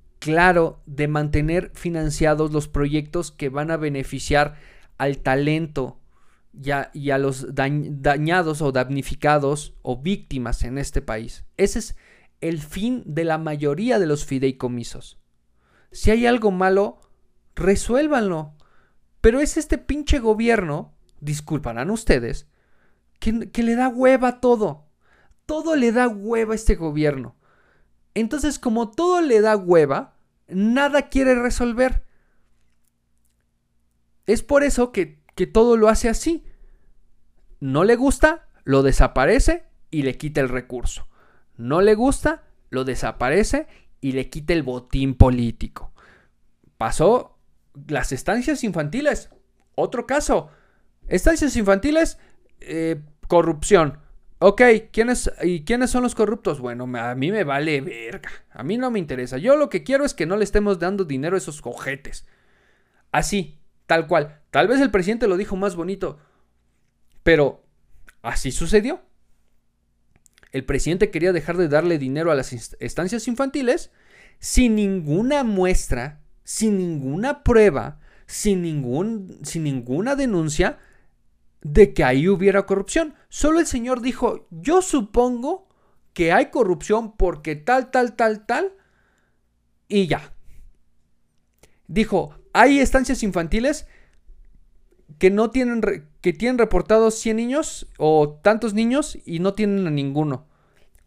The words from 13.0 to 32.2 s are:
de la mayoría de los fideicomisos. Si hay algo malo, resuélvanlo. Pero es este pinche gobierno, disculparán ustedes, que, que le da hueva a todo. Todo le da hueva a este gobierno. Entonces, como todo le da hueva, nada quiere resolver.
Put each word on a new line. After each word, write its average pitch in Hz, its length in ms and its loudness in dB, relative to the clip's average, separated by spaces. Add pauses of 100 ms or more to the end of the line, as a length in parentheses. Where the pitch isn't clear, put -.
de 156 200 -6
la 160 120 -2
mayoría 160 600 -2
de 180 80 2
los 147 180 -2
fideicomisos. 127 920 -6 (720)
Si - 200 4
hay 233 140 2
algo 233 260 2
malo, 190 500 0 (540)
resuélvanlo. 202 1000 0 (680)
Pero 233 180 6
es 294 180 -2
este 311 200 -2
pinche 285 420 -2
gobierno, 214 760 0 (260)
disculparán 147 720 -6
ustedes, 175 580 0 (720)
que, 220 320 -4
que 233 120 -2
le 233 120 0
da 254 120 0
hueva 254 400 2
a 247 120 -4
todo. 214 480 0 (580)
Todo 311 300 -2
le 240 160 2
da 247 160 2
hueva 220 460 -2
a - 20 0
este 214 200 2
gobierno. 147 600 -4 (800)
Entonces, 262 460 -4
como 226 320 -2
todo 349 300 0
le 247 200 4
da 214 160 4
hueva, 175 580 2 (320)
nada 269 600 0
quiere 262 260 2
resolver. 247 680 0 (2250)